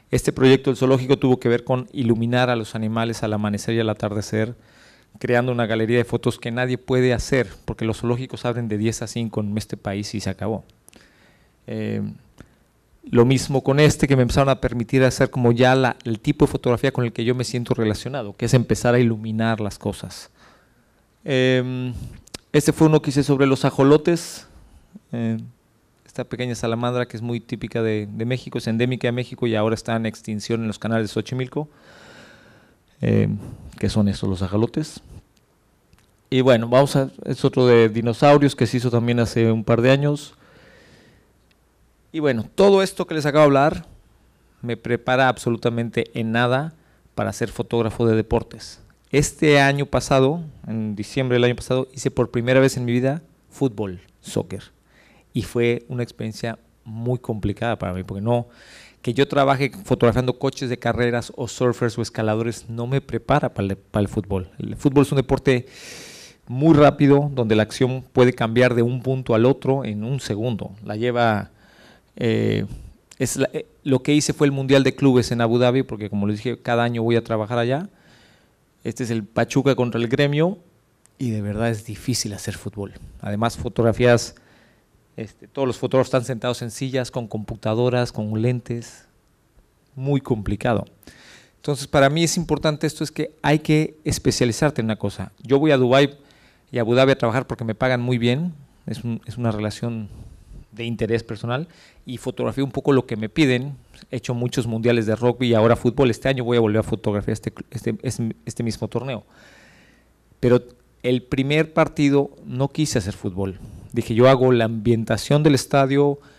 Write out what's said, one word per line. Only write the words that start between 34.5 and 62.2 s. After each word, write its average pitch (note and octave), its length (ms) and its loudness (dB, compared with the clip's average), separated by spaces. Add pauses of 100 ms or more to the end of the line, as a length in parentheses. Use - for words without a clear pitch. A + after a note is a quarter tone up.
Y C3 100 2
bueno, A#2+ 260 6
vamos C3+ 280 4
a, C3+ 160 0 (140)
es C3+ 200 -4
otro C3 200 4
de A#2 240 8
dinosaurios C3 640 4
que A#2+ 120 2
se C3 100 -2
hizo B2 120 0
también A#2+ 300 0
hace A2+ 320 2
un A2 120 0
par A#2 180 2
de B2+ 100 4
años. C#3+ 420 0 (1800)
Y D#3 80 -6
bueno, B2+ 240 0 (120)
todo G3 260 6
esto F#3 240 -2
que - 80 -8
les D3+ 140 -2
acabo D3 140 4
de D3+ 40 10
hablar D3 400 4 (800)
me A#2 140 -4
prepara B2+ 520 0
absolutamente A#2 800 -2 (100)
en A2+ 120 -4
nada B2 420 0 (400)
para G#2+ 200 -4
ser A2+ 160 -4
fotógrafo A#2 580 -2
de A2+ 80 4
deportes. - 640 -4 (300)
Este C#3+ 480 4
año C#3 260 2
pasado, C3+ 580 0 (240)
en G#2+ 280 -6
diciembre B2 400 -4
del A#2+ 80 4
año B2 120 2
pasado, B2+ 380 -4
hice C3 160 -4
por A#2+ 220 -2
primera B2 280 2
vez C3+ 180 4
en B2 80 -4
mi A#2+ 80 -2
vida C3 280 0 (300)
fútbol, G#2 500 -4 (200)
soccer. - 420 -6 (680)
Y A#2 100 -4
fue A#2+ 440 -2
una B2 140 -8
experiencia A2+ 560 -10 (260)
muy A#2 360 -6
complicada G#2+ 580 -4
para F#2 160 -6
mí, F#2 100 -6
porque G2 180 -10
no, A#2 260 0 (560)
que B2 100 -4
yo C3+ 140 2
trabaje C3+ 440 0 (120)
fotografiando B2 560 0
coches C3+ 300 -4
de B2 100 -6
carreras A#2 560 -2
o B2 120 -6
surfers A#2+ 520 0
o - 20 -2
escaladores A2 680 -4